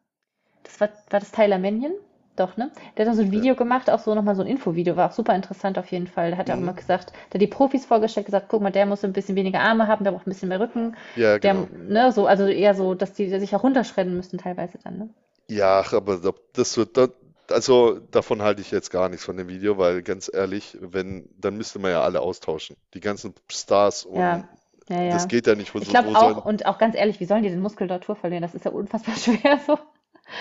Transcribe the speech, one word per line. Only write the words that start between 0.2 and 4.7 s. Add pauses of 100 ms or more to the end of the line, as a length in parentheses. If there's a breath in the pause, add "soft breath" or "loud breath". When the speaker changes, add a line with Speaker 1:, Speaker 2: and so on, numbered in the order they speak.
Speaker 1:
das
war, (220)
war
das
Tyler
Mannion? (440)
Doch,
ne? (260 loud breath)
Der
hat
dann
so
ein
Speaker 2:
Ja.
Speaker 1:
Video
gemacht,
auch
so
nochmal
so
ein
Infovideo,